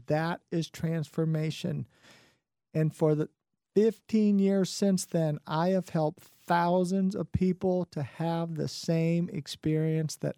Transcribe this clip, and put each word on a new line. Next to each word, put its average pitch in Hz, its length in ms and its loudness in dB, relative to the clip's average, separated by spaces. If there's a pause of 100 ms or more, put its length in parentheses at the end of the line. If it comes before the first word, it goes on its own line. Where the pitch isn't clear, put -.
That 160 360 -2 (100)
is 165 180 -2
transformation. 160 1160 -4 (840)
And 156 220 0
for 151 220 2
the 151 120 -2 (460)
fifteen 208 640 2
years 196 320 2
since 190 340 0
then, 156 440 0
I 165 220 0
have 185 180 0
helped 156 340 -2 (240)
thousands 185 680 2
of 170 160 -6
people 180 540 0
to 147 180 -6
have 165 500 -4
the 147 140 -4
same 170 640 0
experience 156 840 -2
that - 220 -6